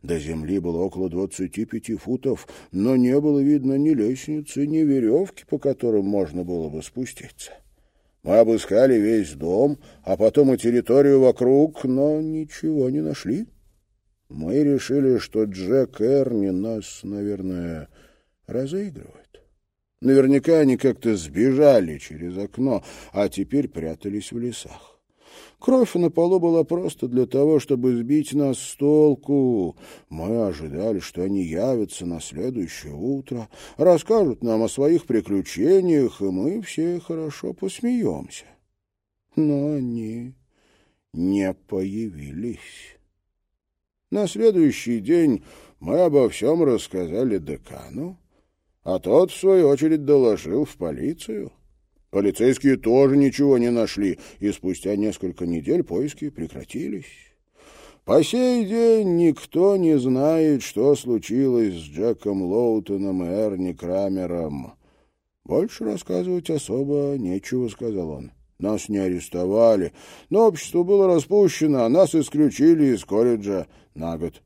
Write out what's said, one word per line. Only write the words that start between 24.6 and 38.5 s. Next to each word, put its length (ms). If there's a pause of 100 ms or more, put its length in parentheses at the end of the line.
Кровь 360
на 160
полу 280
была 240
просто 440
для 180
того, 340
чтобы 360
сбить 380
нас 260
с 160
толку. 1000 (340)
Мы 360
ожидали, 540
что 240
они 200
явятся 640
на 160
следующее 720
утро, 560 (280)
расскажут 640
нам 180
о 80
своих 380
приключениях, 1120
и 40
мы 360
все 380
хорошо 540
посмеемся. 920 (880)